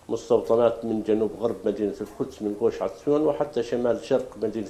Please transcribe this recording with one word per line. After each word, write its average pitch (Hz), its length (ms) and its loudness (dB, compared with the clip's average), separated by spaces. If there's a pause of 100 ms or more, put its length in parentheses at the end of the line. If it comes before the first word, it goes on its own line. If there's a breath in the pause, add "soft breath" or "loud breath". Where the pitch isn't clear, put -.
مستوطنات 117 760 2
من 110 180 -2
جنوب 107 360 2
غرب 113 160 0 (100)
مدينة 101 360 0
القدس - 400 -8
من 104 180 -2
جوش 113 220 0
عتسون 147 400 0
وحتى 147 420 0
شمال 120 420 0
شرق 127 360 0
مدينة 107 280 -2